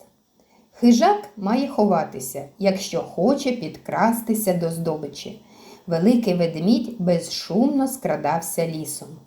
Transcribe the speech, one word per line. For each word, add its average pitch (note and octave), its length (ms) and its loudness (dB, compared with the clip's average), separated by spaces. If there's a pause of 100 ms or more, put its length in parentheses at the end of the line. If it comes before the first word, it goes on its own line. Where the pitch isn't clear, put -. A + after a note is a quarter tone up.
(720)
Хижак C4+ 680 4
має A3+ 300 0
ховатися, D#3 800 0 (140)
якщо F#3 420 0
хоче B3+ 500 0
підкрастися G#3 1000 -2
до E3+ 160 0
здобичі. E3 720 -6 (460)
Великий G3 460 2
ведмідь E3+ 680 0
безшумно G#3+ 880 0
скрадався E3 800 -2
лісом, D#3 400 -8 (200)